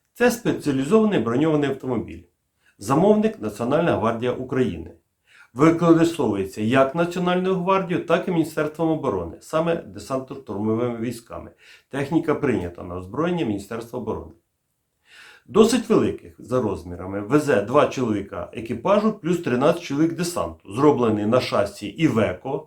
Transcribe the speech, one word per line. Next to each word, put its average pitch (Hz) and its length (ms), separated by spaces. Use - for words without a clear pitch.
Це 240 160
спеціалізований 160 920
броньований 143 500
автомобіль. 117 520
Замовник — 202 640
Національна 123 560
гвардія 113 360
України. 110 640
Використовується 160 1080
як 131 320
Національною 180 600
гвардією, 180 520
так 170 220
і - 20
Міністерством 160 580
оборони, 95 520
саме 165 340
десантно-штурмовими 113 1300
військами. 110 500
Техніка 147 460
прийнята 92 480
на 90 140
озброєння 147 480
Міністерства 113 540
оборони. 104 340
Досить 220 400
великих 131 500
за 123 240
розмірами. 92 580
Везе 127 420
два 127 240
чоловіка 101 640
екіпажу 190 600
плюс 170 300
тринадцять 139 400
чоловік 156 300
десанту. 98 600
Зроблений 120 520
на 123 140
шасі 104 680
Iveco, 113 580